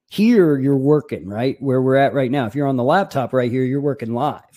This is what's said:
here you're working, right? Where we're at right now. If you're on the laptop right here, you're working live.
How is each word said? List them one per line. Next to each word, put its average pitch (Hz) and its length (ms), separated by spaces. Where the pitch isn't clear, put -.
here 196 480
you're 139 200
working, 135 500
right? 110 340
Where 131 220
we're 131 140
at 135 180
right 131 160
now. 135 160
If 104 80
you're 143 140
on 135 80
the 120 80
laptop 143 480
right 127 180
here, 131 140
you're 135 160
working 127 340
live. 127 260